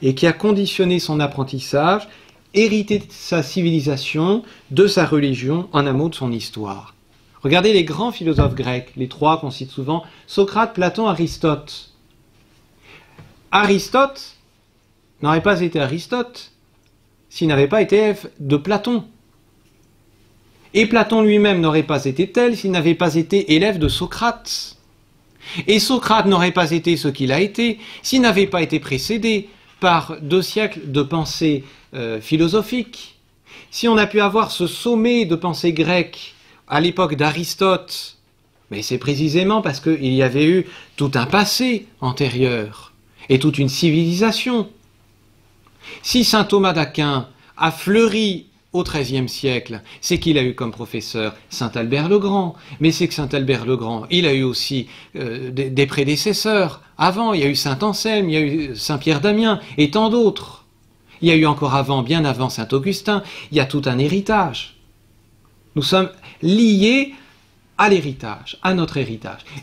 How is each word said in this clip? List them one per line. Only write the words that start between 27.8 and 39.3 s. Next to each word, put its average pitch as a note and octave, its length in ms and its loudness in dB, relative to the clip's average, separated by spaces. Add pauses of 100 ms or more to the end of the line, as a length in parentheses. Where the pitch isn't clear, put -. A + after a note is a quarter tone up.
s'il C4 200 2
n'avait G3 240 4
pas F3+ 160 -2
été D#3 180 -2
précédé G3+ 720 -2 (300)
par E3 420 0
deux E3 200 0
siècles G#3 480 -6
de C#3 120 0
pensée, D3+ 640 -2 (280)
euh, A2+ 280 -8
philosophique. G3+ 960 -2 (520)
Si - 160 -4
on A3+ 120 4
a G#3 80 2
pu G#3 140 0
avoir G#3 300 2
ce F3 160 -4
sommet A#3 600 0
de E3 100 0
pensée E3+ 360 -2
grecque D#3+ 640 -2 (320)
à D3 140 0
l'époque E3+ 340 0
d'Aristote, E3+ 1000 -2 (540)
mais G#2 100 -8
c'est B2 180 -4
précisément D#3+ 640 0